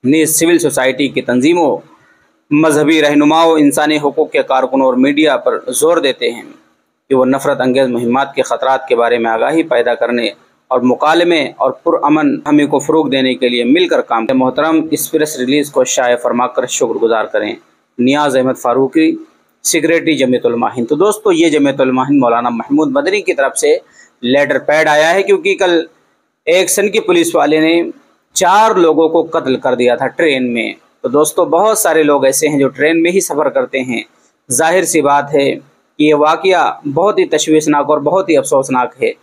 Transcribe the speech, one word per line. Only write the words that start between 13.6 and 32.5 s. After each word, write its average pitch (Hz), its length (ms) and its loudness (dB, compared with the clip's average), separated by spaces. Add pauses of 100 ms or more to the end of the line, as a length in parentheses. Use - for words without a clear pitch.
मिलकर 160 360 2
काम 117 240 -4
करें। 131 100 0
मोहतरम, 147 480 0
इस 147 220 -4
प्रेस 151 320 -2
रिलीज 139 300 -2
को 139 180 0
शाये 123 300 0
फरमाकर 123 520 -2
शुक्रगुजार 113 580 -2
करें। 104 300 -4 (420)
नियाज़ 135 400 0
अहमद 127 180 0
फ़ारूकी, 135 680 0 (380)
सेक्रेटरी 160 520 0
जमीयत 123 300 0
उलमा 113 240 -2
हिंद। 120 180 -6
तो 151 80 0
दोस्तों, 208 360 0
ये 165 180 2
जमीयत 143 300 0
उलमा 131 240 0
हिंद 139 160 2
मौलाना 120 320 0
महमूद 139 400 -2
मदनी 170 300 -2
की - 120 -4
तरफ 135 220 -2
से 156 240 0 (440)
लेटर 139 360 0
पैड 156 280 0
आया 151 200 2
है, 190 140 0
क्योंकि 190 320 0
कल 175 320 0 (600)
एक 180 240 2
सन 208 180 0
की 208 140 0
पुलिस 170 320 0
वाले 151 260 2
ने 165 300 2 (460)
चार 202 420 2
लोगों 160 300 4
को 165 160 2
कत्ल 139 340 -4
कर 127 180 -2
दिया 123 200 2
था 135 120 -4
ट्रेन 135 380 0
में। 117 280 -6 (300)
तो 127 60 -2
दोस्तों, 151 400 0
बहुत 202 320 2
सारे 160 200 2
लोग 143 240 2
ऐसे 135 220 0
हैं 147 100 -2